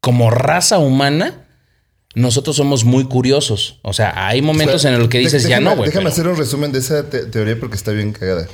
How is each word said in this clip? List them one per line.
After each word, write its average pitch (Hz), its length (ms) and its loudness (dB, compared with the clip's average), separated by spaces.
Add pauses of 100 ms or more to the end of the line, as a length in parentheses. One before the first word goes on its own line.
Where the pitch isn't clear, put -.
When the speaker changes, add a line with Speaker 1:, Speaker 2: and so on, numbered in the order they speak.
Speaker 1:
como 123 300 2
raza 151 480 2
humana, 143 680 0 (680)
nosotros 127 420 0
somos 139 280 2
muy 127 200 4
curiosos. 127 800 0
O 101 120 -8
sea, 95 340 -2
hay 127 140 0
momentos 151 340 2
Speaker 2:
Espera, 135 200 2
Speaker 1:
en 120 40 2
los 113 80 2
que 123 100 0
Speaker 2:
de-, 127 60 2
Speaker 1:
dices, 127 200 2
"Ya 113 40 0 (100)
Speaker 2:
déjame, 135 120 2
Speaker 1:
no, 208 60 2
güey", 127 120 0
Speaker 2:
déjame 185 160 -2
Speaker 1:
pero 160 80 0
Speaker 2:
hacer 170 160 -2
un 180 80 0
resumen 143 360 -2
de 131 80 -2
esa 147 280 -4
te-, - 160 -6
teoría 110 340 -2
porque 113 180 -8
está 107 160 -6
bien 104 200 -2
cagada. 92 420 -4